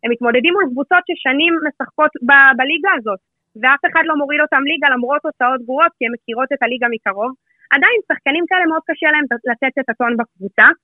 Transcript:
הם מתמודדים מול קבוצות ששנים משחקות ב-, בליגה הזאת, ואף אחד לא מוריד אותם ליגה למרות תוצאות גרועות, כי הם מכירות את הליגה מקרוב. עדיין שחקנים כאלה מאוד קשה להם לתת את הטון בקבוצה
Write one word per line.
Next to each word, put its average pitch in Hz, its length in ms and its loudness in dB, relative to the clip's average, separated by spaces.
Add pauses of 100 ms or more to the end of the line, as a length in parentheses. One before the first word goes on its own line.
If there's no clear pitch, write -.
הם 233 100 -2
מתמודדים 240 400 0
מול 381 180 0
קבוצות 285 360 0
ששנים 320 460 0 (140)
משחקות 302 440 -2 (160)
ב-, 269 320 8
בליגה 311 380 0
הזאת, 208 220 -6 (420)
ואף 269 280 2
אחד 330 200 0
לא 311 120 0
מוריד 294 240 -2
אותם 277 260 0
ליגה 302 240 0
למרות 247 320 -2
תוצאות 262 380 -2
גרועות, 294 320 0
כי - 80 -6
הם 233 100 -4
מכירות 233 380 -8
את 269 100 -4
הליגה 240 320 -4
מקרוב. 214 360 -6 (440)
עדיין 415 240 2 (100)
שחקנים 320 400 -2
כאלה 370 220 2
מאוד 320 180 -4
קשה 320 240 -2
להם 302 120 0 (260)
לתת 254 300 -4
את 262 100 -6
הטון 233 280 -2
בקבוצה 214 480 0 (160)